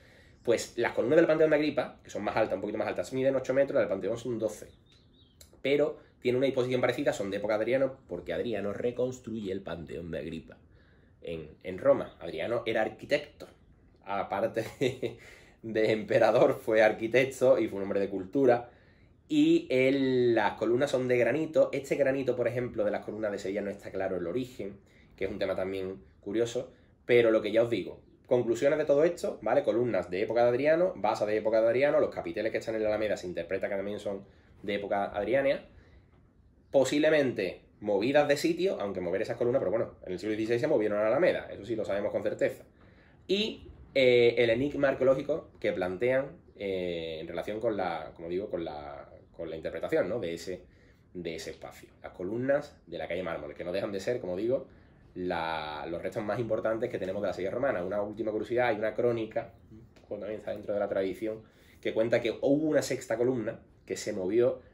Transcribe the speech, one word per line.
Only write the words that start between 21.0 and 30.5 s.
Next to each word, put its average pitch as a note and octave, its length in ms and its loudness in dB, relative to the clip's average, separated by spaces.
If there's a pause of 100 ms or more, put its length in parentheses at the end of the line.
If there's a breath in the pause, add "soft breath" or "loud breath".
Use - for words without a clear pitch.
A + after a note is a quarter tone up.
de B2 100 4
granito. D3 540 2
Este C#3+ 240 -2
granito, C3+ 400 0
por - 120 0
ejemplo, A#2 360 -2
de G2+ 80 2
las G2 120 -4
columnas G#2+ 280 -4
de G2 80 -6
Sevilla G2 220 -4
no G2 100 -4
está G2 180 -12
claro F#2+ 280 -4
el F2 100 -4
origen, G2+ 500 -6 (380 soft breath)
que F#2+ 100 -6
es F#2 60 -4
un F#2 80 -8
tema F#2+ 160 -2
también F#2+ 480 -6 (160 soft breath)
curioso. A2+ 520 -2 (340 loud breath)
Pero A#2+ 260 6
lo A2 100 6
que G#2 100 -4
ya A2 120 6
os A#2 60 0
digo, F2 300 -4 (280)
conclusiones B2 500 2
de D3+ 80 0
todo C#3+ 180 4
esto, F3 380 0
¿vale? B2+ 220 2
Columnas G#2+ 460 0
de F2+ 120 -2
época A2+ 220 2
de B2 60 6
Adriano, D#3 460 2